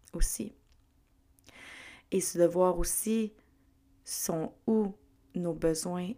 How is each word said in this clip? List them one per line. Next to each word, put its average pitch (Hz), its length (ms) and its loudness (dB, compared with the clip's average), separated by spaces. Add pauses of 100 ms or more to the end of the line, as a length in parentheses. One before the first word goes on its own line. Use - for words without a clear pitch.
(120)
aussi. - 440 -2 (1500)
Et 190 100 2
c'est 170 200 -2
de 170 60 8
voir 175 340 4
aussi 220 520 0 (720)
sont - 480 -6 (140)
où 214 260 2 (440)
nos 170 180 -2
besoins 180 640 -2